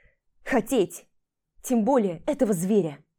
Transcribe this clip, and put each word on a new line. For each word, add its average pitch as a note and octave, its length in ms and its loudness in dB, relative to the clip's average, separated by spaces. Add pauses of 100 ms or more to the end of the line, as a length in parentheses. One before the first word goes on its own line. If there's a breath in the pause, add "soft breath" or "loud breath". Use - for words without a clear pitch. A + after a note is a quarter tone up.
(440 loud breath)
хотеть, A3+ 640 -2 (540)
тем A#3 240 0
более G3+ 400 0
этого C4+ 280 0
зверя. F3 440 0 (220)